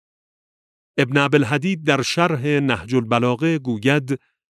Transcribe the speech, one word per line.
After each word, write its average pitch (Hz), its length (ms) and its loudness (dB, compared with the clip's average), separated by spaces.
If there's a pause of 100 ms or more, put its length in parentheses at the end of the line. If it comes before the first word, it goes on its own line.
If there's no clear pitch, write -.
(1000)
ابن 135 180 0
ابوالحدید 143 680 0
در 139 180 2
شرح 165 440 -2
نهج 127 480 -2
البلاغه 123 640 0
گوید: 127 600 -2 (340)